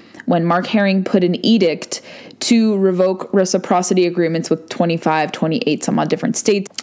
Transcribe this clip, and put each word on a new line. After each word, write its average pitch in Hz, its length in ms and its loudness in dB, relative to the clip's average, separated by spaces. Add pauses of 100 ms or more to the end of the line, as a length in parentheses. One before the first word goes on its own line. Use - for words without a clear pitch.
(240)
when 170 220 0
Mark 175 200 0
Herring 196 380 2
put 185 200 2
an 180 200 -2
edict 185 560 0 (400)
to 220 380 2
revoke 185 560 0
reciprocity 185 720 2
agreements 165 420 -2
with 160 220 -4
twenty-five, 160 640 0
twenty-eight, - 520 -2
some - 140 0
odd 151 100 -2
different - 280 -2
states. 202 340 0 (120)